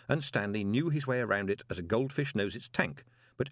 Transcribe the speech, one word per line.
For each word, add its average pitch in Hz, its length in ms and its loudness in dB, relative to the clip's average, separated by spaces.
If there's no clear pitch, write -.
and 143 140 2
Stanley 104 400 0
knew 127 280 2
his 147 160 -2
way 127 140 2
around 101 300 2
it 101 180 0
as 90 100 -4
a 90 40 -4
goldfish 131 520 0
knows 101 200 0
its - 140 -10
tank, - 340 -2
but - 160 -2